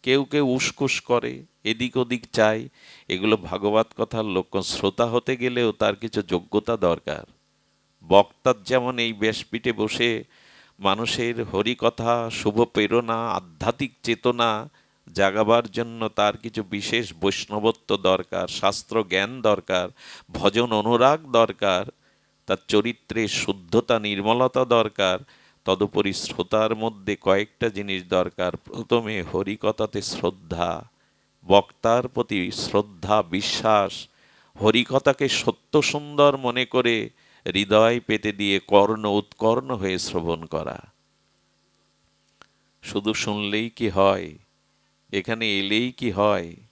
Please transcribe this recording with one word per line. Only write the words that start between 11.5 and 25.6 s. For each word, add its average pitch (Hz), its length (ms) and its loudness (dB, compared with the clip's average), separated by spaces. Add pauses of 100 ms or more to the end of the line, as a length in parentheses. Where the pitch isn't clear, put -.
শুভ 110 340 0
প্রেরণা, 113 680 0
আধ্যাত্মিক 92 640 -6 (100)
চেতনা 117 680 0 (440)
জাগাবার 107 580 2
জন্য 117 380 -6
তার 104 280 0
কিছু 110 260 -8
বিশেষ 101 580 -4
বৈষ্ণবত্ব 104 760 -2
দরকার, 92 500 0
শাস্ত্র - 560 -2
জ্ঞান 101 380 -4
দরকার, 92 480 0 (420)
ভজন 110 400 0
অনুরাগ 123 600 2
দরকার, 98 540 2 (600)
তার 98 120 0 (100)
চরিত্রে 110 600 0
শুদ্ধতা, 110 720 -2
নির্মলতা 110 680 0
দরকার। 107 540 0 (460)